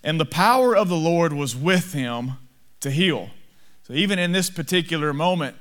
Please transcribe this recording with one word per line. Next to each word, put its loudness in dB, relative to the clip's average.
And -2
the 2
power 4
of 4
the 0
Lord 2
was -4
with 2
him -4
to -6
heal." 0
So -14
even 0
in 0
this 0
particular -2
moment -2